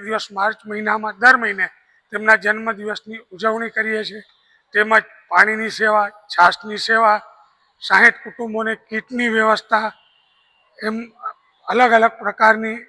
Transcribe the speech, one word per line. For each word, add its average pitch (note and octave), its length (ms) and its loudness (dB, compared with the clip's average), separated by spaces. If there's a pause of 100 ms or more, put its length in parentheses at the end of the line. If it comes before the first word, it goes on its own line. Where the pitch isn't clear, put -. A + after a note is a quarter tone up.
દિવસ G#3+ 280 -6
માર્ચ G3+ 340 -4
મહિનામાં G#3+ 560 -6
દર B3+ 180 4
મહિને G3+ 280 -4 (460)
તેમના G#3+ 240 2
જન્મદિવસની G#3+ 960 -6
ઉજવણી A3 440 -6
કરીએ G#3+ 280 -4
છીએ. G3+ 180 -16 (520)
તેમજ G#3+ 300 2 (240)
પાણીની G#3+ 500 0
સેવા, G#3+ 300 2 (200)
છાશની F#3+ 500 0
સેવા, A3+ 400 2 (640)
સાહીઠ G#3 400 4
કુટુંબોને A3 500 -6 (160)
કીટની A#3+ 420 -6
વ્યવસ્થા, A3 580 0 (920)
એમ A3 180 -6 (720)
અલગ A3+ 260 2
અલગ A3+ 260 4
પ્રકારની A3 600 0 (100)